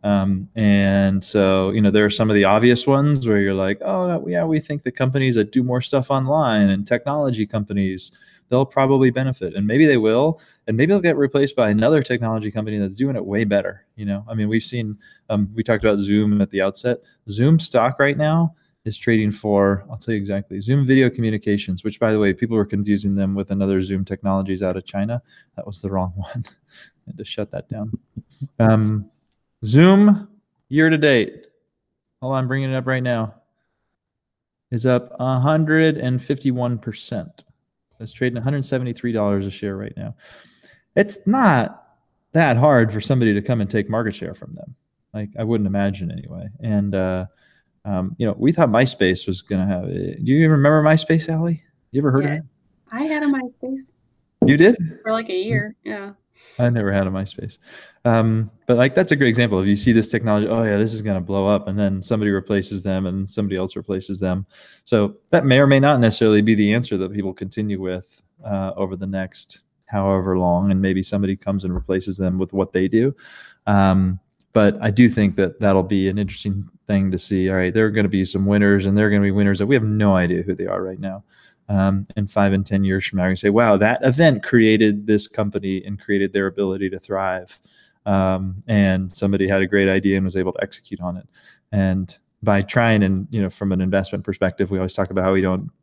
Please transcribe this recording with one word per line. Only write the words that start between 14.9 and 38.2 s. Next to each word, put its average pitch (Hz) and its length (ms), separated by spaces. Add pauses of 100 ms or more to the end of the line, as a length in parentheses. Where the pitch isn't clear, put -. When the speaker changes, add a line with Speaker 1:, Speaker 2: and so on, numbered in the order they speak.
Speaker 1:
um, 104 240
we 113 100
talked 110 200
about 104 160
Zoom 104 420
at 98 80
the 98 120
outset. 98 420 (260)
Zoom 131 300
stock 127 400
right 139 180
now 156 380 (280)
is 104 140
trading 110 340
for, 101 580
I'll 107 80
tell 113 180
you 104 40
exactly, 98 400
Zoom 127 280
Video 131 240
Communications, 104 720
which, 107 160
by 113 120
the 107 60
way, 101 160
people 113 240
were 104 80
confusing 101 480
them 98 220
with 98 160
another 98 300
Zoom 95 220
Technologies 95 600
out 90 120
of 92 100
China. 107 360 (340)
That - 120
was 101 120
the 95 120
wrong 92 220
<laughs> - 20
one. 98 320
I - 640
had - 60
to 104 80
shut - 260
that - 180
down. 107 220 (680)
Um, 107 500 (540)
Zoom 190 640 (420)
year 160 200
to 160 80
date, 139 480 (760)
hold 131 120
on, 131 100
I'm 127 40
bringing 135 240
it 131 40
up 127 120
right 131 160
now, 117 320 (1400)
is 120 160
up 123 320
a 127 200
hundred 156 580
and 127 240
fifty-one 127 580
percent. - 680 (540)
It's 113 120
trading 123 260